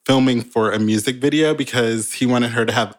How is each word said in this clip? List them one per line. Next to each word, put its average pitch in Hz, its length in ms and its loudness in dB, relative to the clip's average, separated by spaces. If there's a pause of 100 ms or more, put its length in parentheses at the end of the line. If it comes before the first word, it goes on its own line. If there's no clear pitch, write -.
filming 131 360 2
for 110 300 -2
a 107 80 -2
music 110 380 0
video 151 360 2
because 117 600 -2
he 131 120 -2
wanted 120 260 0
her 117 140 0
to 113 60 0
have 110 280 -2